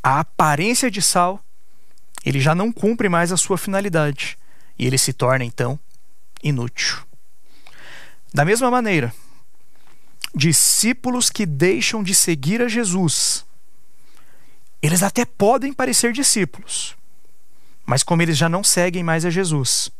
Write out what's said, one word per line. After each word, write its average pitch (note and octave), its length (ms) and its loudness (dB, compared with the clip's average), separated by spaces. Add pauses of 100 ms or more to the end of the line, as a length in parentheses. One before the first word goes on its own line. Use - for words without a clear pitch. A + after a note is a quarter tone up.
a C#3 180 4
aparência F3+ 680 2
de F#3+ 120 -2
sal, F3+ 420 2 (800)
ele C3+ 160 2
já D3+ 140 6
não G#3 180 2
cumpre A3+ 360 2
mais F3 240 4
a F3+ 40 2
sua F3+ 220 0
finalidade E3+ 800 0 (400)
e B2 80 0
ele C3 120 2
se - 140 0
torna, B2+ 320 2
então, B2 340 -2 (640)
inútil. B2 560 -2 (1300)
Da C#3 120 4
mesma A#3 260 4
maneira, G3+ 420 2 (1200)
discípulos A#3 920 2
que - 160 -2
deixam F#3 580 2
de F#3+ 120 0
seguir F3 480 2
a B3 60 2
Jesus, F#3+ 760 0 (1400)
eles E3+ 220 2
até A#3+ 220 2
podem B3 480 2
parecer B3 400 2
discípulos, - 840 0 (880)
mas B2+ 180 2
como E3+ 200 4
eles D#3+ 160 2
já E3 100 4
não F3+ 140 0
seguem F3+ 400 2
mais E3 220 0
a F3 60 2
Jesus D#3+ 680 0